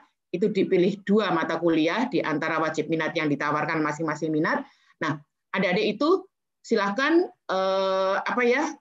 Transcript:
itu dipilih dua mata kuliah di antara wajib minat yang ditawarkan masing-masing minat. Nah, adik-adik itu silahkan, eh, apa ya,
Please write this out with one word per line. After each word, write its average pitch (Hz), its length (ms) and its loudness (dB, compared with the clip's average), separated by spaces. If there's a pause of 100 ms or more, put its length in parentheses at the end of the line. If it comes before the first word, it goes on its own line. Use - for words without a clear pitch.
(320)
itu 185 160 0
dipilih 180 560 2
dua 196 300 2
mata 160 240 -2
kuliah 170 500 2
di 156 140 -2
antara 156 400 -2
wajib 151 260 -2
minat 160 300 -2
yang 156 100 0
ditawarkan 147 540 -2
masing-masing 156 500 -4
minat. 196 320 0 (380)
Nah, 151 180 -4 (320)
adik-adik 196 460 0
itu 359 260 2 (400)
silahkan, 262 640 2
eh, 190 920 0
apa - 240 -2
ya, 262 180 2 (160)